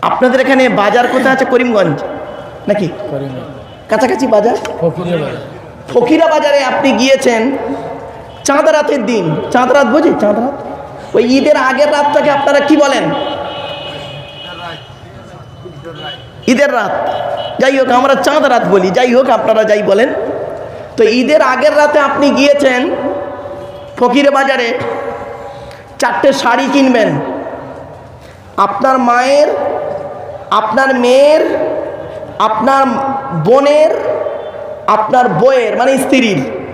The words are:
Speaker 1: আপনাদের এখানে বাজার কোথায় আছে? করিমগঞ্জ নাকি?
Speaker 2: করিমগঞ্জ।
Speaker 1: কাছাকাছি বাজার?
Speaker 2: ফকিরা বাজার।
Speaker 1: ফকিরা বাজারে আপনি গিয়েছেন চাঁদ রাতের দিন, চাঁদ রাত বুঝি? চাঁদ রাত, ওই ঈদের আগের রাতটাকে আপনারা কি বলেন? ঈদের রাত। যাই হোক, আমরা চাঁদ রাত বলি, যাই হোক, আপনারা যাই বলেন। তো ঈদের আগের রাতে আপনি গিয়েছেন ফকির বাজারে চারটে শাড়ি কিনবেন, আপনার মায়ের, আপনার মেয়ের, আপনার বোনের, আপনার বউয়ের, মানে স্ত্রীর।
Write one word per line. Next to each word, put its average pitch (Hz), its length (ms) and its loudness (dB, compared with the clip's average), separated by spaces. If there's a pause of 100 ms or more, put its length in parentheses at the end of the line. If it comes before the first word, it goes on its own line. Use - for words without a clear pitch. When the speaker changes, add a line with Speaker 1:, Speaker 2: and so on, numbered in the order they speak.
Speaker 1:
আপনাদের 254 380 2
এখানে 262 280 2
বাজার 208 400 2
কোথায় 262 260 2
আছে? - 100 0
করিমগঞ্জ 214 580 0 (680)
নাকি? 196 200 -2 (220)
Speaker 2:
করিমগঞ্জ। 135 800 -12
Speaker 1:
কাছাকাছি 254 380 0
বাজার? 220 300 2 (240)
Speaker 2:
ফকিরা 175 360 -2
বাজার। 151 200 -4 (560)
Speaker 1:
ফকিরা 269 340 4
বাজারে 294 380 2
আপনি 262 280 0
গিয়েছেন 254 640 2 (880)
চাঁদ 294 240 2
রাতের 294 380 0
দিন, 185 300 0 (140)
চাঁদ 247 220 2
রাত 285 140 4
বুঝি? 311 340 2
চাঁদ 208 180 2
রাত, 254 140 -2 (640)
ওই 240 220 4
ঈদের 294 180 4
আগের 269 360 2
রাতটাকে 285 380 2
আপনারা 285 300 2
কি 285 160 4
বলেন? 269 260 2 (3500)
ঈদের 269 280 2
রাত। 208 160 0 (680)
যাই 269 200 2
হোক, 262 120 2
আমরা 262 240 4
চাঁদ 285 300 2
রাত 233 240 2
বলি, 185 220 2
যাই 247 240 2
হোক, 262 160 4
আপনারা 220 340 2
যাই 208 180 2
বলেন। 202 260 2 (880)
তো - 80 4
ঈদের 262 380 2
আগের 269 340 2
রাতে 294 220 2
আপনি 277 320 2
গিয়েছেন 269 600 2 (1040)
ফকির 254 340 4
বাজারে 269 480 0 (1200)
চারটে 269 340 2
শাড়ি 254 400 0
কিনবেন, 240 480 2 (1400)
আপনার 202 420 2
মায়ের, 254 500 4 (1040)
আপনার 226 440 0
মেয়ের, 269 640 4 (800)
আপনার 240 480 2 (580)
বোনের, 285 460 4 (960)
আপনার 220 420 2
বউয়ের, 226 480 2
মানে 254 220 2
স্ত্রীর। 220 600 0 (140)